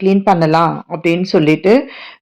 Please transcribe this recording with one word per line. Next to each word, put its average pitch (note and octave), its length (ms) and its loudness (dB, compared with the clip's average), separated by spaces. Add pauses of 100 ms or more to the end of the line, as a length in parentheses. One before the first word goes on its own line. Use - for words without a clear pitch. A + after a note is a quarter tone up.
கிளீன் G3 200 2
பண்ணலாம் D#3+ 640 0
அப்படின்னு E3+ 340 -2
சொல்லிட்டு, F#3 640 2 (320)